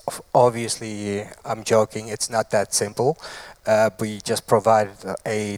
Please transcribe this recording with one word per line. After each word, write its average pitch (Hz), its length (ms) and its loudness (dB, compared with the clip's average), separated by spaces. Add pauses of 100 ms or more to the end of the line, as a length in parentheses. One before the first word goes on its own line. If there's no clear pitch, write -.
of-, - 140 -8 (140)
obviously, 110 920 0 (200)
I'm 110 180 -8
joking, 110 460 2
it's - 200 -6
not 113 220 -2
that 101 220 0
simple. 117 440 0 (480)
Uh, 110 240 4 (100)
we 107 220 -6
just - 260 -4
provide 110 420 4 (360)
a 107 320 -4